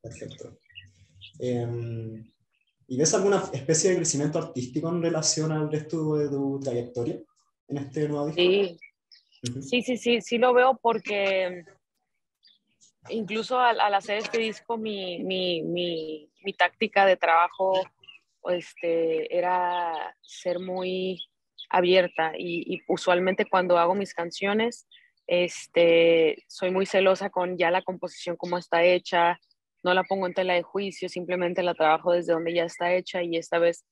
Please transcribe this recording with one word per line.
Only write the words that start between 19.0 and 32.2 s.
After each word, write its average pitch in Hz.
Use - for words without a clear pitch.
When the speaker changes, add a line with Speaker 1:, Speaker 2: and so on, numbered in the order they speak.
Speaker 2:
era 175
ser -
muy 185
abierta 180
y, 175
y 170
usualmente 185
cuando 180
hago 170
mis 196
canciones, 202
este, 170
soy -
muy 190
celosa 190
con 180
ya 170
la 185
composición, 175
cómo 175
está 170
hecha, 175
no 180
la 185
pongo 190
en 180
tela 185
de 175
juicio, 185
simplemente 180
la 175
trabajo 160
desde 170